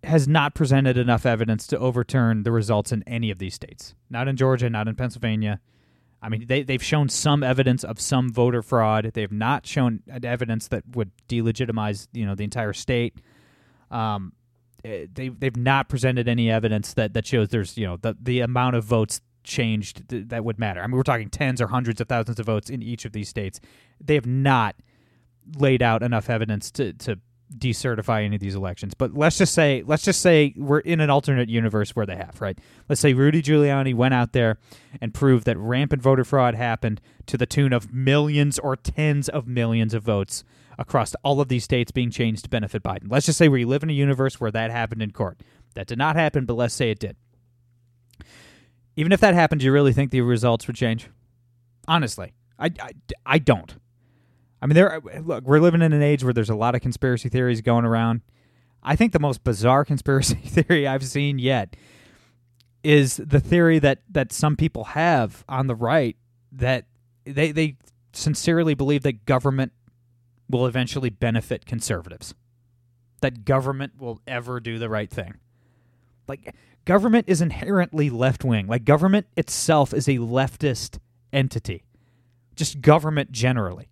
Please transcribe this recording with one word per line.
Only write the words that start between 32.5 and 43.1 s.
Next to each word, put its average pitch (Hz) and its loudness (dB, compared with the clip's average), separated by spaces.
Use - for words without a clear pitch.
Let's 143 0
say 139 6
Rudy 147 4
Giuliani 139 2
went 123 4
out 120 0
there 113 2
and 113 -8
proved 127 4
that 117 0
rampant 127 -2
voter 131 4
fraud 123 2
happened 113 -4
to - -6
the 123 0
tune 139 2
of 104 -2
millions 143 2
or 131 -4
tens 147 -2
of 135 -6
millions 113 0
of 110 -4
votes 104 -2
across - -2
all 139 2
of 139 0
these 123 -2
states 123 0
being 123 -2
changed 113 -2
to - -12
benefit 107 -4
Biden. 98 -8